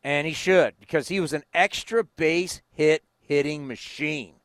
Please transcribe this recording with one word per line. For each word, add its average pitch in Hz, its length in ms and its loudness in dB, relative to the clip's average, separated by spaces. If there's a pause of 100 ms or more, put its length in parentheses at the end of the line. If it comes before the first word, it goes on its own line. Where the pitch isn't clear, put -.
And 147 200 -2
he 156 80 -6
should, 175 440 4
because - 300 -2
he 190 100 -2
was 156 140 -2
an 147 120 -6 (100)
extra 202 500 0
base 165 560 -2 (100)
hit 156 320 2 (180)
hitting 147 460 -2
machine. 131 680 -8 (100)